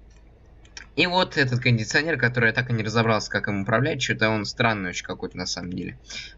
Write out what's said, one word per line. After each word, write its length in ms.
И 120
вот 300
этот 220
кондиционер, 600
который 300
я 40
так 160
и 40
не 100
разобрался, 460
как 180
им 160
управлять, 380
что-то 280
он 160
странный 460
очень 140
какой-то 300
на 120
самом 260
деле. 260